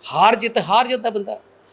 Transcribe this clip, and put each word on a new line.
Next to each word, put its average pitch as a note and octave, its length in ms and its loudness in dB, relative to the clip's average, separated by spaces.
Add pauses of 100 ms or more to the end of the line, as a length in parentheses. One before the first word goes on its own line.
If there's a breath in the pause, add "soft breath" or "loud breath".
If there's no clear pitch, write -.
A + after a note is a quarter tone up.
(140)
ਹਾਰ G3+ 220 4
ਜਿੱਤ, A3+ 220 -4
ਹਾਰ G#3 280 2
ਜਿੱਤ B3 140 -2
ਦਾ A3+ 100 -4
ਬੰਦਾ G3+ 300 -6 (320)